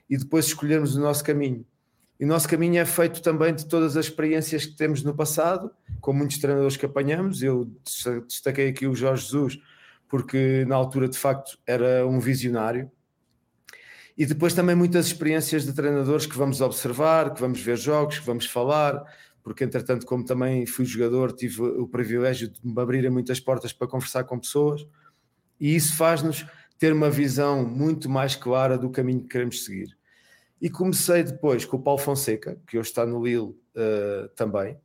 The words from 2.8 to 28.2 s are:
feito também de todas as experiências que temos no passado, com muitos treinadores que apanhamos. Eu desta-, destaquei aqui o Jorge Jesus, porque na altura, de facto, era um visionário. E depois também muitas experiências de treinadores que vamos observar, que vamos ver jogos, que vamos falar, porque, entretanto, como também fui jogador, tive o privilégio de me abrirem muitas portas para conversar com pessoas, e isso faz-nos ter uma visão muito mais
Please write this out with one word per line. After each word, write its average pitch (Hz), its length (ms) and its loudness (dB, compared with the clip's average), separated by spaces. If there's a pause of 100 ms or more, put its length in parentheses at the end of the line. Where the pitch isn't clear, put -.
feito 170 360 2
também 160 320 2
de 151 120 -6
todas 160 320 2
as 156 80 2
experiências 156 600 -2
que - 120 -16
temos 151 260 0
no 147 100 -2
passado, 160 560 0 (300)
com 139 140 0
muitos 139 240 0
treinadores 139 400 2
que - 80 -2
apanhamos. 143 580 -2
Eu 127 220 0 (180)
desta-, 120 380 -4
destaquei 135 480 -2
aqui 135 180 -4
o 131 80 0
Jorge 131 300 0
Jesus, 151 340 -2 (480)
porque 135 580 0
na 131 120 2
altura, 131 320 0
de 131 80 -6
facto, 135 500 -2
era 127 400 2
um 127 100 2
visionário. 123 720 -2 (1300)
E 156 80 2
depois 156 280 0
também 175 220 4
muitas 175 320 4
experiências 156 580 0
de 135 80 -4
treinadores 147 520 0
que 147 120 -10
vamos 135 240 0
observar, 139 720 2
que - 80 -8
vamos 127 180 -2
ver 117 160 0
jogos, 147 420 0
que - 80 -12
vamos 117 200 -2
falar, 143 580 0 (400)
porque, 113 220 -4
entretanto, 123 400 -2
como 123 180 -2
também 127 420 0
fui 127 200 -2
jogador, 120 480 0
tive 110 280 -6
o 120 240 -2
privilégio 120 600 -2
de - 180 -18
me 120 140 -4
abrirem 127 320 0
muitas 127 300 -2
portas 120 320 -2
para 123 140 -6
conversar 127 360 -4
com 127 160 -8
pessoas, 147 480 0 (720)
e 151 160 2
isso - 220 2
faz-nos 160 480 2 (340)
ter 160 140 4
uma 151 160 4
visão 143 560 2
muito 143 440 0
mais 135 280 0